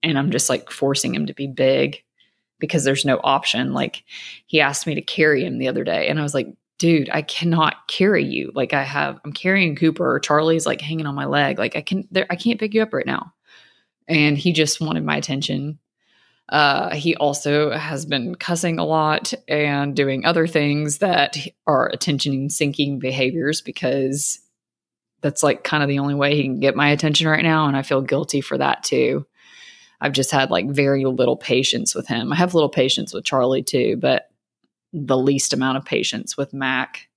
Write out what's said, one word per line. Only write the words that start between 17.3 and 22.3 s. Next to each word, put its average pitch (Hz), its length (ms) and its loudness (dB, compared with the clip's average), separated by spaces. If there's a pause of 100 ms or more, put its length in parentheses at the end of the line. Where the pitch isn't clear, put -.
has 156 340 -6
been 143 300 -2
cussing 170 440 -2
a 170 60 0
lot 156 480 0 (160)
and 143 480 0
doing 139 300 0
other 165 200 4
things 147 520 0
that 165 400 2 (280)
are 131 220 4
attention-sinking 143 1080 -2